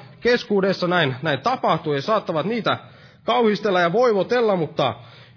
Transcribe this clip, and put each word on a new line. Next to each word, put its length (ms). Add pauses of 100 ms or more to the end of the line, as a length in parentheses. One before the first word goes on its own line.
(200)
keskuudessa 680
näin, 340
näin 180
tapahtuu. 540
He 80
saattavat 440
niitä 320 (460)
kauhistella 560
ja 140
voivotella, 600
mutta 400 (420)